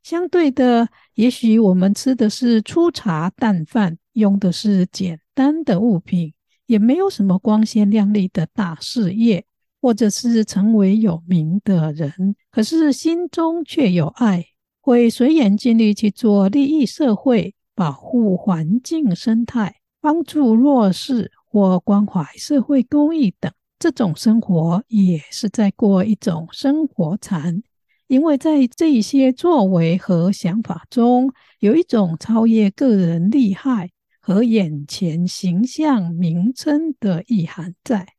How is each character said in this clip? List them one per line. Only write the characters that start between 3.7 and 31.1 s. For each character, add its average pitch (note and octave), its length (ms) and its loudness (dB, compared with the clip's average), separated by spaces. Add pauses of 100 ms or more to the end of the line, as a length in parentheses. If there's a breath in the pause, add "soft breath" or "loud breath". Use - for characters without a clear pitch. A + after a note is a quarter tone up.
用 G3+ 260 2
的 F#3+ 120 0
是 F#3+ 400 0
简 E3+ 280 -8 (160)
单 D4+ 280 0
的 F#3 160 0
物 G#3+ 200 0
品， E3+ 340 -6 (320)
也 A3 140 2
没 A#3 160 4
有 F#4+ 120 0
什 F#4+ 160 -4
么 F#3+ 140 2
光 G#3+ 260 0
鲜 G#3 280 0
亮 G#3 200 0
丽 G3+ 180 0
的 D#3+ 260 -4
大 F3 260 -6
事 G3 320 -4
业， A3 320 0 (340)
或 B3 140 0
者 G#3+ 160 0
是 A3+ 340 0
成 G#3 300 0
为 G3+ 240 4
有 F3+ 300 0
名 E3+ 360 0
的 D#3+ 300 0
人， E3 420 -4 (140)
可 A3 140 -2
是 D#4 280 0
心 E4 380 -2
中 E4 340 -4
却 C4 280 -2
有 E3+ 160 0
爱， F#3 400 -2 (340)
会 A#3+ 280 4
随 B3+ 260 2
缘 G#3 200 2
尽 A3+ 220 0
力 G#3+ 160 4
去 G#3 160 -2
做 G3+ 400 2
利 C#4 160 2
益 D4 200 0
社 A3+ 300 -2
会、 G3+ 380 -2 (220)
保 D#3+ 160 -2
护 G#3 440 -2
环 F3 460 -2
境 D4 320 -2
生 A3+ 320 -2
态、 A3 300 -6 (260)
帮 D#4 220 0
助 C4+ 320 0
弱 A#3+ 360 4
势 A#3 400 -4 (140)
或 F#3 360 0
关 G3+ 260 0
怀 E3+ 180 -6 (120)
社 D4 220 -2
会 C4+ 220 0
公 D4 340 0
益 B3+ 240 0
等， - 120 -6 (260)
这 E4+ 140 -2
种 F3 240 -4
生 A3+ 240 2
活 E3+ 480 0
也 F#3 320 2 (100)
是 - 200 -8
在 G3+ 220 0
过 G3 320 2
一 G#3+ 120 0
种 E3 360 -6
生 D4 360 -2
活 E3+ 300 -4
禅。 E3+ 440 -6 (460)
因 C4+ 160 2
为 D#4+ 160 2
在 D4+ 260 2
这 D#4+ 260 0
一 B3 80 4
些 C4 320 2
作 C#4+ 340 2
为 E3+ 300 2
和 F3+ 360 0
想 G3 320 -4
法 E3 260 -12
中， B3 420 2 (280 soft breath)